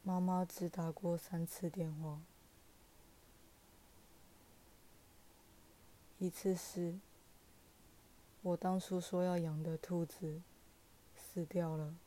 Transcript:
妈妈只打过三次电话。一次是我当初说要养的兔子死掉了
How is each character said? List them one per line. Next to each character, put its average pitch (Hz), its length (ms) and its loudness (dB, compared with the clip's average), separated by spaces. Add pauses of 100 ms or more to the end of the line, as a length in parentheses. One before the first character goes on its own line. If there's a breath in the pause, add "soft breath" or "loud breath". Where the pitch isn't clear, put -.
妈 185 180 2
妈 185 240 4
只 175 240 -2
打 165 240 -2
过 170 240 0
三 165 300 -2
次 170 240 -4
电 160 240 -2
话。 151 260 -4 (4000)
一 185 120 0
次 185 260 2
是 175 440 -2 (1400)
我 180 120 4
当 185 240 2
初 180 220 0
说 180 220 2
要 180 160 4
养 156 240 0
的 160 120 0
兔 170 300 0
子 160 340 -6 (760)
死 - 300 -4
掉 165 300 0
了 156 200 -2 (120)